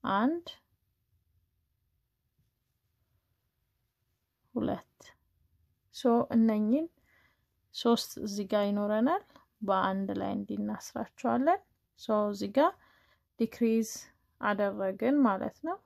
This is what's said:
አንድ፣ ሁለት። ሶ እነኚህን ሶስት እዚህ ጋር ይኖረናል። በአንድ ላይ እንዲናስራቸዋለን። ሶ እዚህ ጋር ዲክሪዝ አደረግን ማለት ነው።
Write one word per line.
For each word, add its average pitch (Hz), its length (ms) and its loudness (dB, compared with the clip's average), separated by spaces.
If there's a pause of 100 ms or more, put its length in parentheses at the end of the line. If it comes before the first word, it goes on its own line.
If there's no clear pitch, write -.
አንድ፣ 247 420 0 (4000)
ሁለት። - 440 -6 (960)
ሶ - 80 -14 (280)
እነኚህን 226 560 2 (880)
ሶስት - 420 0
እዚህ 202 300 -6
ጋር 208 180 2
ይኖረናል። 214 580 0 (380)
በአንድ 190 540 0
ላይ 190 160 -4
እንዲናስራቸዋለን። 214 1300 -2 (400)
ሶ 214 180 -2 (100)
እዚህ 202 240 -6
ጋር 320 200 4 (680)
ዲክሪዝ 226 500 2 (520)
አደረግን 202 760 0
ማለት 208 440 2
ነው። 349 220 -6